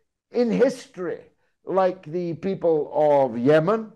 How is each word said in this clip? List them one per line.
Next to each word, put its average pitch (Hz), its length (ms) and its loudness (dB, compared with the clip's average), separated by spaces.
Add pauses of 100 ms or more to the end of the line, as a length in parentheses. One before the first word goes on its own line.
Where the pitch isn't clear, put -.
(300)
in 233 200 0
history 185 720 -2 (460)
like 185 400 -2
the 170 280 -6
people 165 600 -2
of 139 440 2
Yemen, 160 580 2